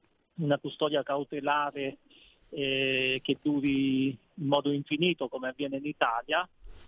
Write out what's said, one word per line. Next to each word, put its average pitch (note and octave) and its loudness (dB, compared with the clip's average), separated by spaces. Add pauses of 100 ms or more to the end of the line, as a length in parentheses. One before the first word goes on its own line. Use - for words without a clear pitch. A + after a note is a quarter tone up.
(360)
una C#3+ 2
custodia D3 0
cautelare, C#3+ -2 (520)
eh, C3+ 0
che C3+ 2
duri C3+ 2
in C3+ -6
modo C#3+ 2
infinito D3 0
come C3 -6
avviene C#3 -4
in C#3 -8
Italia, D3+ 0 (400)